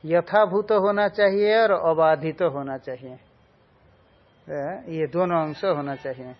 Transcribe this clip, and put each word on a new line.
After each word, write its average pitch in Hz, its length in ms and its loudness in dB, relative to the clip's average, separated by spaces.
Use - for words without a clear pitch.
यथाभूत 190 640 2
होना 208 360 2
चाहिए 208 540 2
और 214 100 4
अबाधित 160 680 2
होना 139 360 -2
चाहिए, 127 360 -12
ये 156 100 -2
दोनों 175 360 0
अंश 151 220 -6
होना 143 300 -2
चाहिए। 127 440 -12